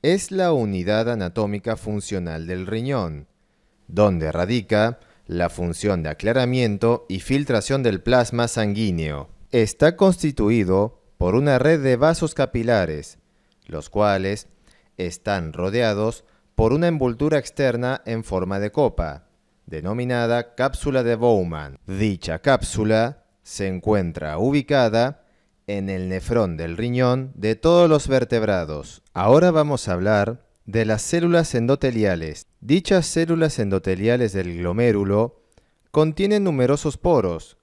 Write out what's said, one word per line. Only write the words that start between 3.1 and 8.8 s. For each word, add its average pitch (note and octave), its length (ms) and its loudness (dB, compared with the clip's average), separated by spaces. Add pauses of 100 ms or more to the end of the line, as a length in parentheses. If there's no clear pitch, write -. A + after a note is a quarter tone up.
donde E2+ 440 2
radica G#2+ 680 0 (280)
la F2 220 -2
función F2 540 -2
de D#2 80 -4
aclaramiento A#2+ 960 0
y F#2 120 -6
filtración C3+ 640 0
del G#2 200 0
plasma A#2+ 460 2
sanguíneo. F#2 840 -2 (200)